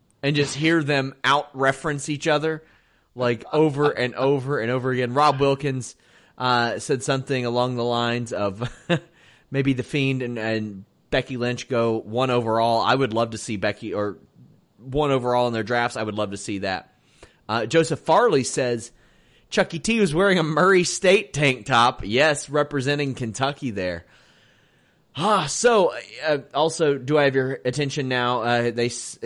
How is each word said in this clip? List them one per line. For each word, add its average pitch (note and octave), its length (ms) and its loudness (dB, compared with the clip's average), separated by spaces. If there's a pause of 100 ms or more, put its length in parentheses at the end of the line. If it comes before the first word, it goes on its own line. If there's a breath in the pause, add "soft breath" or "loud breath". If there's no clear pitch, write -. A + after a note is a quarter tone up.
(220)
and C#3 120 0
just C#3+ 200 0
hear D#3+ 280 2
them C3+ 400 -2
out-reference C3+ 840 0
each D3 180 -6
other, D#3 380 0 (500 soft breath)
like, A#2+ 380 -2
over D3 380 4
and B2 240 -2
over C3+ 440 0
and A2+ 120 -2
over B2+ 200 -2
again. B2 240 -2
Rob C#3+ 260 4
Wilkins, C#3 560 -2 (420 soft breath)
uh, A#2+ 400 0
said B2+ 240 -2
something C3+ 420 -2
along B2 320 0
the A#2+ 80 -2
lines A#2+ 480 -2
of G2+ 360 -4 (200)
<laughs> - 640 -6
maybe C3+ 240 0
The A#2+ 80 -2
Fiend C3+ 400 -2
and, A#2+ 160 -6
and A2 460 -4 (260)
Becky C3 260 -2
Lynch A#2+ 320 -4
go A#2 300 0
one B2 320 -2
overall. A2+ 500 2
I G#2+ 140 4
would C3 180 0
love A2+ 180 0
to A2 80 -10
see A2 180 -6
Becky G#2 380 -4
or G#2 240 -4 (600)
one C3+ 320 -2
overall B2 360 2
in A#2 60 -2
their A2+ 100 -2
drafts. A#2+ 340 -2
I A2 60 -4
would G#2+ 140 -4
love G#2 160 -2
to G2+ 40 -8
see G2 220 -8
that. F#2+ 360 -6 (540 soft breath)
Uh, A2+ 180 -2
Joseph D#3 340 2
Farley E3 440 4
says, B2 480 -4 (580 soft breath)
"Chucky F#3 280 0
T A3+ 220 0
was D#3 140 2
wearing F#3 240 4
a D#3 40 2
Murray E3+ 420 4
State G3 480 2
tank C3 340 0
top." B2 380 4
Yes, C#3+ 440 2
representing C#3+ 640 -2
Kentucky C3 560 -4
there. F2+ 360 -6 (1080 soft breath)
Ah, F#3 320 0
so, G#3+ 460 2 (340)
uh, D3+ 120 0 (160)
also, D3 420 2
do C#3+ 220 0
I C#3+ 60 6
have C3+ 100 4
your C3 320 0
attention C3+ 420 -2
now? B2 340 0
Uh, A#2+ 280 2
they A#2+ 160 0
s-, - 400 -10